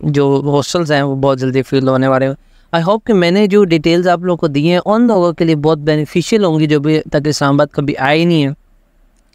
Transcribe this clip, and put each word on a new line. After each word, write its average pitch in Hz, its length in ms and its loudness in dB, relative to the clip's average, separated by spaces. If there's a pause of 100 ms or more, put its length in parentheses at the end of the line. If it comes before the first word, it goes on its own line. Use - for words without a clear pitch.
जो 139 360 0
हॉस्टल्स 143 500 -2
हैं, 143 120 2
वो 139 120 -2
बहुत 135 220 0
जल्दी 131 240 -2
फिल 131 260 -2
होने 131 200 0
वाले 131 180 0
हैं। 135 100 -4 (380)
I 170 100 0
hope 208 240 -2
कि 233 60 0
मैंने 185 340 2
जो 202 160 2
डिटेल्स 170 440 0
आप 175 160 0
लोगों 175 140 -2
को 165 100 -4
दी 147 200 0
हैं, 175 120 2
उन 220 280 0
लोगों 175 260 2
के 165 120 -2
लिए 165 100 2
बहुत 151 240 0
बेनिफिशियल 156 680 -2
होंगी, 156 220 0
जो 151 120 2
भी 156 200 0
तक 147 280 -4
इस्लामाबाद 143 480 0
कभी 143 180 -2
आए 143 240 0
ही 170 80 2
नहीं 160 220 2
है 143 80 -6 (800)